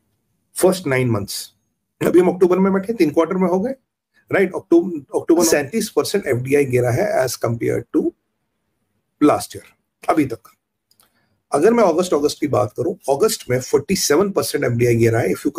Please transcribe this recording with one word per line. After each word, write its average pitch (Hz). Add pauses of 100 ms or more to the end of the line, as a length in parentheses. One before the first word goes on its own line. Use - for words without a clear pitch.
(560)
फर्स्ट 180
नाइन 127
मंथ्स। - (500)
अभी 156
हम 185
अक्टूबर 180
में 190
बैठे, 190
तीन 165
क्वार्टर 165
में 185
हो 185
गए, 262 (580)
राइट? 175
अक्टूबर, 170
अक्टूबर 170
सैंतीस 135
परसेंट 202
एफ़डीआई 135
गिरा 123
है 131
as 123
compared - (140)
to 156 (1300)
last 107
year - (440)
अभी 165
तक। 123 (1120)
अगर 160
मैं 233
अगस्त, 151
अगस्त 147
की 151
बात 117
करूं, 139
अगस्त 220
में 127
फ़ोर्टी -
सेवन 190
परसेंट 143
एफ़डीआई 120
गिरा 113
है 170
if -
you -